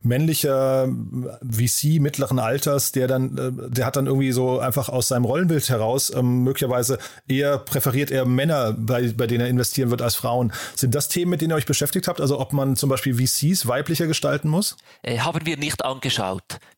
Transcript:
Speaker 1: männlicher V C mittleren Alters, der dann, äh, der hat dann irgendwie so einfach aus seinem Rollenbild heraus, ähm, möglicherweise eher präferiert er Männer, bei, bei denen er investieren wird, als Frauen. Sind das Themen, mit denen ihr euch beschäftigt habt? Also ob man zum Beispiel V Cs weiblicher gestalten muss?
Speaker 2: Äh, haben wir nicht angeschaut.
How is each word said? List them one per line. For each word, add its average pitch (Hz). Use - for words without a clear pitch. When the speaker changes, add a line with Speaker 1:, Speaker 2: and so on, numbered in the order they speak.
Speaker 1:
männlicher 135
V 123
C 151
mittleren 131
Alters, 139
der 127
dann, 131
äh, 127
der 120
hat 131
dann 139
irgendwie 135
so 127
einfach 127
aus 127
seinem 123
Rollenbild 156
heraus, 120
ähm, 123
möglicherweise 127
eher 139
präferiert 139
er 131
Männer, 127
bei, 117
bei 117
denen 117
er 123
investieren 123
wird, 120
als 120
Frauen. 120
Sind 123
das 143
Themen, 175
mit 170
denen 165
ihr 156
euch 151
beschäftigt 151
habt? 175
Also 139
ob 131
man 135
zum 139
Beispiel 131
V 120
Cs 143
weiblicher 151
gestalten 147
muss? 170
Speaker 2:
Äh, 117
haben 156
wir 160
nicht 147
angeschaut. 123